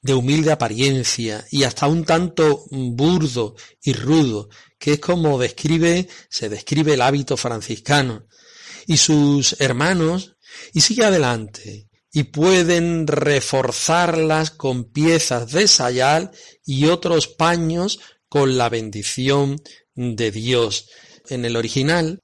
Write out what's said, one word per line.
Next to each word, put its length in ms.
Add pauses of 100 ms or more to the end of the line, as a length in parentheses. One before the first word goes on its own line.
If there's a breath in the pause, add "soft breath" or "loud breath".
de 120
humilde 380
apariencia 1000
y 120
hasta 240
un 180
tanto 680
burdo 840 (260 loud breath)
y 120
rudo, 560 (300 soft breath)
que 140
es 60
como 380
describe, 680 (220 loud breath)
se 180
describe 460
el 80
hábito 340
franciscano. 920 (600 loud breath)
Y 100
sus 600
hermanos, 760 (360 loud breath)
y 80
sigue 240
adelante, 840 (220)
y 120
pueden 800
reforzarlas 1400
con 420
piezas 600
de 160
sayal 640 (340 loud breath)
y 220
otros 400
paños 720 (280 loud breath)
con 300
la 120
bendición 920 (320 loud breath)
de 380
Dios. 580 (400 loud breath)
En 160
el 100
original 680